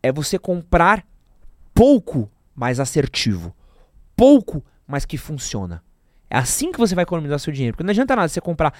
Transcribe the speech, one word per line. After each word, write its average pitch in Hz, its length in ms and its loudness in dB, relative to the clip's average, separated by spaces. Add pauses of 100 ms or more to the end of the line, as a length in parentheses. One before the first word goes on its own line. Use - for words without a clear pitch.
É 131 80 0
você 151 260 -4
comprar 180 680 0 (680)
pouco, 202 560 4 (260)
mas 127 240 -4
assertivo. 107 760 -2 (600)
Pouco, 240 480 4 (220)
mas 139 200 -6
que 151 120 -8
funciona. 98 680 -8 (460)
É - 80 -2
assim 285 340 -2
que - 80 -10
você 202 160 2
vai 175 80 0
economizar 151 360 -4
seu 156 140 -8
dinheiro. 131 220 -4
Porque 165 100 -8
não 202 60 -2
adianta 247 240 0
nada 185 120 0
você 160 140 -6
comprar, 156 380 -2